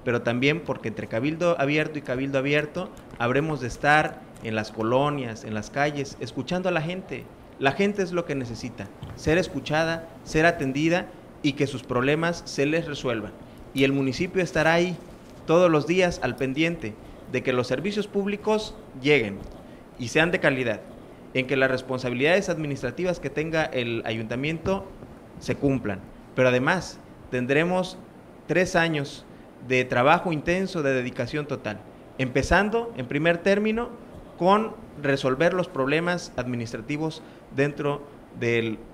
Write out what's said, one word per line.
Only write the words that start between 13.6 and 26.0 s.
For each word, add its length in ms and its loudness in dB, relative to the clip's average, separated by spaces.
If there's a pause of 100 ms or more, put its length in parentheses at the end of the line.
Y 80 4
el 100 4
municipio 480 0
estará 320 2
ahí 240 2 (480)
todos 240 6
los 160 4
días 380 2
al 120 -2
pendiente 600 -2 (360)
de 120 0
que 100 0
los 140 2
servicios 400 -2
públicos 680 -2 (260)
lleguen 380 4 (640)
y 80 -6
sean 240 2
de 80 0
calidad, 420 2 (540)
en 100 0
que 100 0
las 140 4
responsabilidades 800 0
administrativas 680 -4
que 100 -6
tenga 360 0
el 400 -2
ayuntamiento 800 -2 (540)
se 160 -4
cumplan. 440 0 (360)